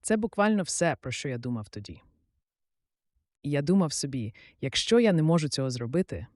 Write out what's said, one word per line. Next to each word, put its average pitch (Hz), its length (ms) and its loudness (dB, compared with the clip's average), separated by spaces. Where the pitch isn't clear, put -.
Це 220 140 0
буквально 214 460 0
все, 165 380 0
про 131 100 -8
що - 180 -6
я 127 100 -4
думав 120 300 -6
тоді. - 320 -14
І 143 80 -4
я 143 120 0
думав 175 300 2
собі, 131 420 -6
якщо 220 400 2
я 220 120 6
не 160 100 4
можу 156 260 2
цього 135 220 -2
зробити 123 640 -4